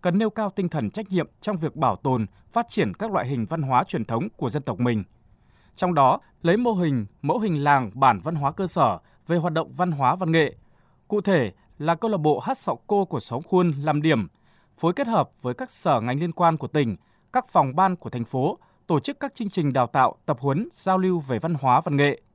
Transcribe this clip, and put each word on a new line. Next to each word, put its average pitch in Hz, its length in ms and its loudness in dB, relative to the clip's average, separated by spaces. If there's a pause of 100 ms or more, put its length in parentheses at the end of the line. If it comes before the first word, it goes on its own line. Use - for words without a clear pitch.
cần 180 160 0
nêu 220 120 2
cao 208 200 -4
tinh 180 200 -4
thần 120 220 -4
trách - 180 -10
nhiệm 180 180 0 (140)
trong 202 160 -4
việc 156 180 -4
bảo 123 200 0
tồn, 127 300 0 (260)
phát 233 180 -2
triển 170 240 -2
các 226 180 -6
loại 156 160 -2
hình 123 180 -4
văn 160 160 -6
hóa 131 220 2
truyền 131 220 -4
thống 120 220 -2 (100)
của 131 120 -4
dân 139 140 -4
tộc 101 160 -6
mình. 120 240 0 (720)
Trong 180 180 -2
đó, 131 260 4 (220)
lấy 175 160 4
mô 240 160 0
hình, 147 320 0 (160)
mẫu - 180 0
hình 170 240 -2
làng, 135 300 4
bản 123 260 4
văn 165 160 -6
hóa 139 160 0
cơ 190 160 -4
sở 135 320 2 (280)
về 170 100 0
hoạt 165 160 -2
động 160 200 -2
văn 175 180 0
hóa, 139 240 2
văn 180 160 -2
nghệ. 160 240 2 (520)
Cụ 208 140 -2
thể 143 300 2 (260)
là 156 180 0
câu 220 160 -2
lạc 196 60 0
bộ 151 220 2
hát 254 180 -4
sọ 143 180 -4 (120)
cô 202 180 2
của 139 140 -6
xóm 120 220 -6
Khuôn 175 300 2
làm 147 300 -2
điểm, 135 260 2 (500)
phối 170 160 0
kết 277 140 -2
hợp 208 220 0 (120)
với 123 120 -4
các - 180 -10
sở, 135 300 0
ngành 120 180 -2
liên 165 120 -4
quan 165 260 2
của 127 100 -6
tỉnh, 151 280 0 (380)
các 254 140 -2
phòng 139 280 0
ban 185 200 2
của - 140 -12
thành 117 160 -4
phố, 135 320 -2 (300)
tổ 156 120 2
chức - 200 -6
các 277 160 -8
chương 208 140 -6
trình 147 240 0
đào 123 140 2
tạo, - 280 2 (100)
tập 147 140 -2
huấn, 139 340 -2
giao 190 240 -2
lưu 185 220 0
về 131 200 -4
văn 165 140 -2
hóa, 135 280 2
văn 147 140 -2
nghệ. 143 260 2 (140)